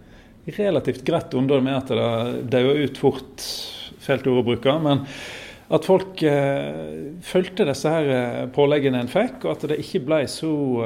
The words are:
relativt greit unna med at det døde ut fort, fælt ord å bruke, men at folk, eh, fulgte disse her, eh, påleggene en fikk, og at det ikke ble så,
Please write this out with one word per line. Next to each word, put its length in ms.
relativt 580
greit 280
unna 280
med 160
at 160
det 560
døde 360
ut 120
fort, 460
fælt 240
ord 160
å 60
bruke, 340
men 220
at 180
folk, 380
eh, 880
fulgte 460
disse 180
her, 240
eh, 380
påleggene 560
en 40
fikk, 380
og 60
at 180
det 80
ikke 300
ble 180
så, 240